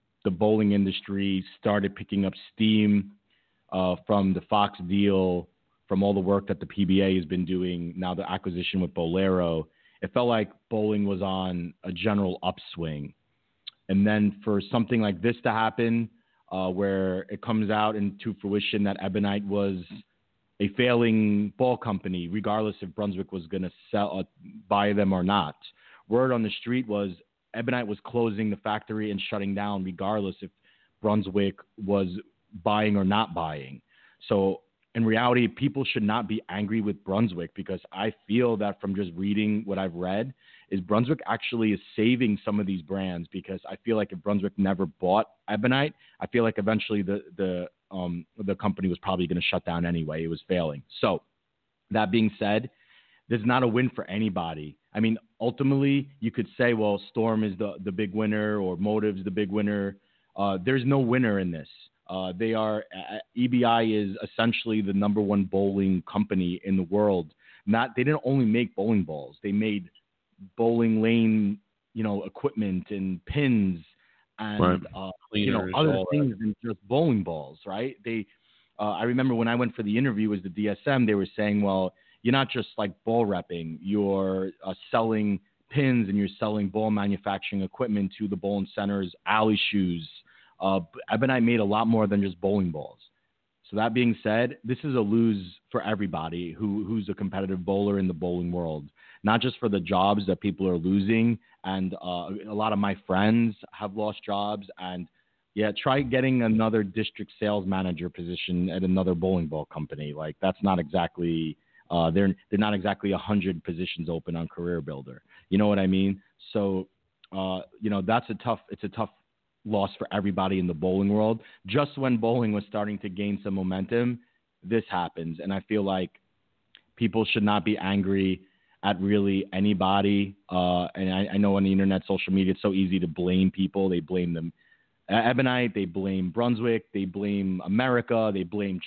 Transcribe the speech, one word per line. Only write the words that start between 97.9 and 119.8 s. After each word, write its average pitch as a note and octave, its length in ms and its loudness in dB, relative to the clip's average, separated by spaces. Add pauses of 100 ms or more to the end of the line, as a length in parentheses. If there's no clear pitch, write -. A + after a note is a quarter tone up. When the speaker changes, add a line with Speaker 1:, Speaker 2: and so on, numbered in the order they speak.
Speaker 1:
in F#2+ 80 0
the F2 80 -2
bowling F2 380 -2
world, D#2+ 360 -4 (360)
not A2 160 4
just B2+ 180 -4
for A#2+ 100 -2
the G2+ 120 2
jobs G2 480 2
that F#2 120 0
people F#2+ 280 -2
are F2+ 80 2
losing. G2+ 600 2 (280)
And, F#2+ 300 -2
uh, F2 360 -6 (180)
a G#2 60 -8
lot G#2+ 180 0
of G2+ 60 2
my G2+ 160 2 (140)
friends A2 480 4 (160)
have G2+ 240 -8
lost G#2+ 280 -6
jobs, G#2 440 -4 (100)
and F2+ 300 -8 (460)
yeah, G#2+ 180 2
try C3+ 300 0
getting B2+ 400 2
another A2 420 4
district G2+ 560 -6
sales G#2 260 0
manager F#2 420 -2
position F2+ 640 -4
at F#2 140 -2
another F#2 320 2
bowling F2 320 0
ball D2+ 160 -6
company. D2+ 480 -10
Like, D#2 280 -10
that's F#2+ 220 -2
not G2 160 2
exactly, E2 800 -2 (340)
uh, E2 220 4
they're, G2 200 4 (180)
they're G#2 100 2
not G#2+ 140 2
exactly G2 360 -2
a F#2 80 0
hundred F#2+ 460 -2
positions E2+ 440 -6
open E2+ 280 -6
on E2 100 -4
Career F2 340 -6
Builder. C#2 420 -12 (260)
You G2 100 2
know G#2 80 4
what G2+ 140 4
I F#2+ 80 2
mean? F#2+ 340 2 (300)
So, G2 340 -2 (500)
uh, F#2 260 -4 (180)
you G#2+ 100 -2
know, G2 100 0
that's A2 300 0
a G#2+ 40 -4
tough, A2+ 260 -4 (100)
it's - 140 -10
a G2+ 60 -6
tough A2 200 -6 (540)
loss G2+ 320 0